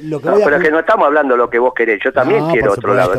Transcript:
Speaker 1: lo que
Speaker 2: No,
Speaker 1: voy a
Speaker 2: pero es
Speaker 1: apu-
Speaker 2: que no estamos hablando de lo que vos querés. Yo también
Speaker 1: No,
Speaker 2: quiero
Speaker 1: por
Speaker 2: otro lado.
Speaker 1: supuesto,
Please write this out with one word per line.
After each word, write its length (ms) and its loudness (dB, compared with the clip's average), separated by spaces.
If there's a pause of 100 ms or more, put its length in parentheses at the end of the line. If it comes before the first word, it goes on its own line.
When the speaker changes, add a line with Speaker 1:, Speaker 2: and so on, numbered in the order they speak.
Speaker 1:
lo 160 -6
que 60 -10
Speaker 2:
No, 80 0
Speaker 1:
voy 80 4
a 20 2
Speaker 2:
pero 140 2
es 40 -2
Speaker 1:
apu- 40 0
Speaker 2:
que 40 2
no 80 0
estamos 280 0
hablando 280 0
de 40 2
lo 120 0
que 80 -2
vos 160 0
querés. 300 -2
Yo 80 -2
también 340 0
Speaker 1:
No, 60 0
Speaker 2:
quiero 160 0
Speaker 1:
por 100 0
Speaker 2:
otro 160 -2
lado. 120 2
Speaker 1:
supuesto, 120 -2